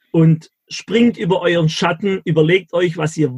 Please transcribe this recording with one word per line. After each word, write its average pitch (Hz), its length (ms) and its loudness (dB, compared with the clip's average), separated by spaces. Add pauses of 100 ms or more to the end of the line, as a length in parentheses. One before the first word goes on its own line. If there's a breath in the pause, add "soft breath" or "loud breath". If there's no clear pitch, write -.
(120)
und 160 380 2 (180)
springt 233 480 0
über 190 240 -2
euren 170 280 0
Schatten, 185 560 -2
überlegt 165 500 0
euch, 175 220 0
was 156 200 -4
ihr 143 220 -2